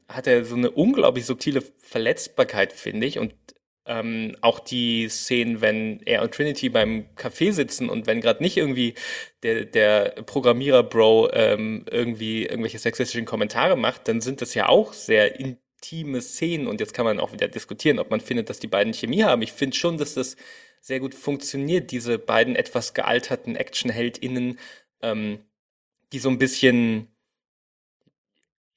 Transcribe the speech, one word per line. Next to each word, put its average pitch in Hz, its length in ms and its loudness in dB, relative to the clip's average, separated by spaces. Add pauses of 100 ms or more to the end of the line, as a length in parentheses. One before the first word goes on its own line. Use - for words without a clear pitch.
hat - 180 -10
er 120 180 6
so 117 120 -6
eine 123 140 2
unglaublich 143 540 4
subtile 135 380 -2 (160)
Verletzbarkeit, 117 920 0
finde 107 340 -6
ich. 147 120 -6
Und, - 160 -6 (540)
ähm, 113 520 -6
auch 117 180 4
die 117 500 -2
Szenen, 117 520 -2
wenn 110 440 0
er - 180 2
und 117 120 -2
Trinity 143 340 -2
beim 110 380 0 (100)
Café 170 360 -2
sitzen 131 360 -2
und 107 200 -4
wenn 113 120 0
grad 113 200 2
nicht 160 160 -2
irgendwie 127 380 0 (500)
der, 113 200 0
der 104 460 4 (160)
Programmierer-Bro, 117 1040 6
ähm, 110 560 0
irgendwie 110 580 -4
irgendwelche 113 340 -6
sexistischen 117 460 -4
Kommentare 117 500 2
macht, 117 320 -2
dann 113 120 0
sind 131 220 -6
das 120 120 -6
ja 101 140 2
auch 214 240 4
sehr 107 460 2
intime 135 840 -10
Szenen. 160 460 -4
Und 107 140 -6
jetzt 107 140 -8
kann 120 120 -2
man 107 140 0
auch - 120 -4
wieder - 140 -4
diskutieren, - 540 -2
ob - 100 -8
man 110 100 0
findet, 117 300 -4
dass - 80 -10
die - 80 -10
beiden 104 260 2
Chemie 131 300 -2
haben. 139 200 4
Ich 110 100 -6
finde 135 240 -4
schon, 170 220 -2
dass 147 160 -6
das 127 200 -4 (460)
sehr 131 180 -6
gut 131 160 -8
funktioniert, 143 800 -4
diese 120 260 -2
beiden 113 380 2
etwas - 360 -4
gealterten - 600 -2
Action-HeldInnen, 123 1040 -4 (420)
ähm, 107 380 -4 (720)
die 139 60 -8
so 127 100 -2
ein 127 100 2
bisschen, 120 680 2 (1700)